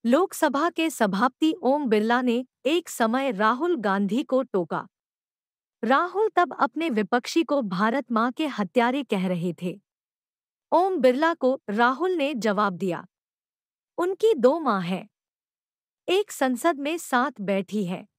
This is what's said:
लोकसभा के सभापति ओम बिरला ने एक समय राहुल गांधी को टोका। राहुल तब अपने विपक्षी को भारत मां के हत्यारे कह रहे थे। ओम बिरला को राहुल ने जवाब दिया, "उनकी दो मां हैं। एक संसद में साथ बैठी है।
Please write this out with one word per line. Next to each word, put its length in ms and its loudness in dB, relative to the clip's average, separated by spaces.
लोकसभा 640 2
के 200 -2
सभापति 720 0
ओम 240 0
बिरला 360 2
ने 240 0
एक 220 0
समय 440 -2
राहुल 440 0
गांधी 460 0
को 200 0
टोका। 460 -4
राहुल 520 0
तब 240 2
अपने 300 0
विपक्षी 540 0
को 180 0
भारत 500 -2
मां 200 0
के 140 -4
हत्यारे 560 0
कह 260 -2
रहे 340 -2
थे। 180 -8
ओम 260 2
बिरला 360 4
को 260 0
राहुल 400 0
ने 240 -2
जवाब 380 0
दिया, 340 -6
"उनकी 360 2
दो 260 4
मां 240 -2
हैं। 240 -6
एक 220 0
संसद 480 -2
में 200 -4
साथ 420 -2
बैठी 440 -2
है। 220 -8